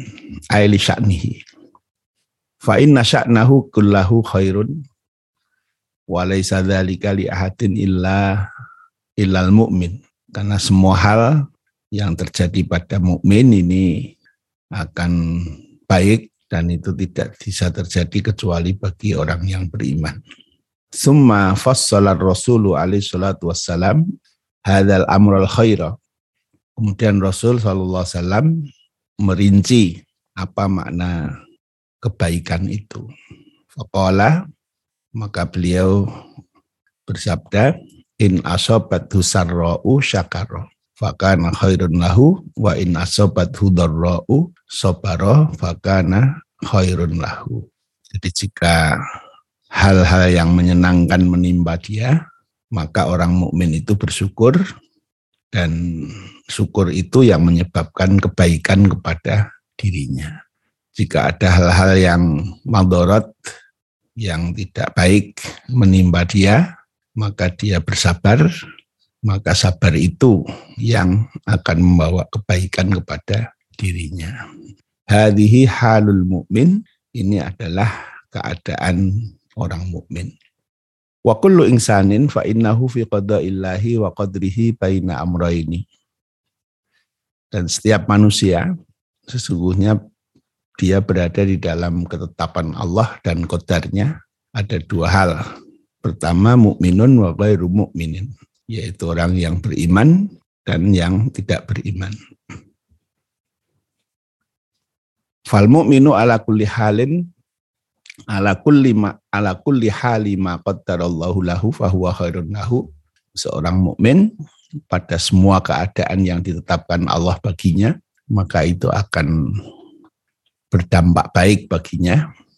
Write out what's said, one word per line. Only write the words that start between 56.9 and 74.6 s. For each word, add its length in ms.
itu 360
yang 160
menyebabkan 760
kebaikan 680
kepada 640
dirinya. 720
Jika 400
ada 160
hal-hal 480
yang 240
madarat, 680
yang 400
tidak 400
baik 480
menimpa 560
dia, 560
maka 320
dia 320
bersabar, 640
maka 400
sabar 400
itu 480
yang 480
akan 320
membawa 480
kebaikan 640
kepada 640
dirinya. 760